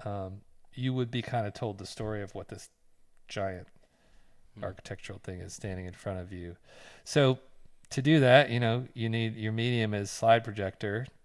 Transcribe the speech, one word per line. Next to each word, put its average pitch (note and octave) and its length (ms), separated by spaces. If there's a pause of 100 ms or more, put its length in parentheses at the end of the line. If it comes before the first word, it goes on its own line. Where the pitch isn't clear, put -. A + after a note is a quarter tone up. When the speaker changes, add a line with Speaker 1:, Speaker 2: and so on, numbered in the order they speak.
Speaker 1:
um, G2 380 (320)
you B2+ 200
would B2+ 160
be A#2+ 120
kinda A2 280
told G#2 280
the F#2+ 80
story G#2+ 360
of G2 120
what F#2 140
this - 220 (560)
giant F#2+ 400 (880)
Speaker 2:
Hmm. G#2 100
Speaker 1:
architectural F#2+ 540
thing F#2 220
is F2+ 140
standing F#2 320
in F2+ 80
front F#2+ 260
of F2+ 120
you. F2 240 (480)
So C3 360 (500)
to C3+ 120
do D3+ 180
that, C3 300
you A#2+ 100
know, A#2+ 340
you A2+ 140
need, A2+ 280
your A2 160
medium A2+ 420
is G2+ 160
slide A2+ 340
projector, G#2 640 (180)